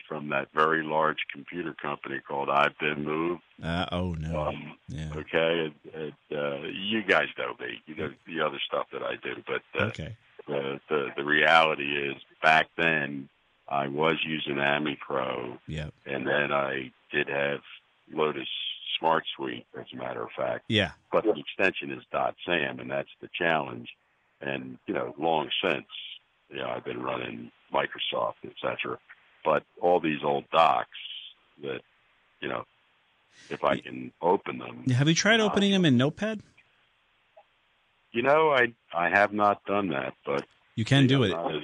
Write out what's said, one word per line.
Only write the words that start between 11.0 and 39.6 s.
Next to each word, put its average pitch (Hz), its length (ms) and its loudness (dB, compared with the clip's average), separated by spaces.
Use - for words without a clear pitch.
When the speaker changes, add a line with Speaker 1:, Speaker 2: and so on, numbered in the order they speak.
Speaker 1:
the 71 60 -4
reality 76 720 4
is, 69 180 -4
back 78 240 6
then 71 500 0
I 69 180 0
was 78 360 2
using 73 340 -4
AmiPro, 69 1000 -2
Speaker 2:
Yep. 76 260 -8
Speaker 1:
and 67 220 -4
then 71 240 2
I 67 400 -2
did 73 160 0
have 69 340 -2
Lotus 73 340 0
Smart 80 240 2
Suite, 62 300 -8
as 60 140 -14
a - 40 -14
matter 62 240 -8
of 57 160 -8
fact. 62 300 -4
Speaker 2:
Yeah. 101 240 2
Speaker 1:
But 87 120 4
the 107 160 4
extension 87 520 -2
is 64 200 -10
dot 65 240 0
sam, 71 340 0
and 62 120 -10
that's 69 180 -4
the - 160 -16
challenge. 69 540 0
And, 65 440 -6
you 101 80 -2
know, 64 240 -4
long 76 300 0
since, 76 220 0
you 71 80 -12
know, 65 100 -4
I've 60 160 -6
been 62 200 -6
running 60 480 -6
Microsoft, 64 720 -2
et 62 160 -14
cetera. 62 380 -6
But 76 160 4
all 87 200 6
these 76 240 -2
old 71 280 0
docs 73 380 6
that, 67 200 -6
you 69 100 -6
know, 62 160 -6
if 73 120 -8
I 69 120 6
Speaker 2:
Y- - 60 -4
Speaker 1:
can 64 380 -10
open 85 380 2
them. 62 260 -12
Speaker 2:
Have 139 120 4
you 165 60 6
tried 220 280 4
Speaker 1:
uh, - 40 4
Speaker 2:
opening 202 260 2
them 190 140 4
in 139 100 6
Notepad? 185 460 0
Speaker 1:
You 120 120 -2
know, 151 280 6
I, 120 220 4
I 85 160 2
have 101 220 6
not 104 340 4